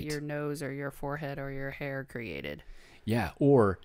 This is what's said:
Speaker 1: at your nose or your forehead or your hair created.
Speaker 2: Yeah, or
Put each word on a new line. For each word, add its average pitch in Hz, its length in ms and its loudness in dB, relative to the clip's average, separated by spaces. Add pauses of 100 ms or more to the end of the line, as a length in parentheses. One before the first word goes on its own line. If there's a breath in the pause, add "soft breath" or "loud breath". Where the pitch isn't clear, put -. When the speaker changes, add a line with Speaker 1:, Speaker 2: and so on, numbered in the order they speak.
Speaker 1:
at 151 40 -6
your 151 120 -4
nose 147 420 -4
or 135 80 -6
your 139 200 -6
forehead 143 480 -6
or 139 120 -6
your 135 200 -6
hair 135 340 -6
created. 82 580 -8 (420 loud breath)
Speaker 2:
Yeah, 117 320 0
or 123 480 8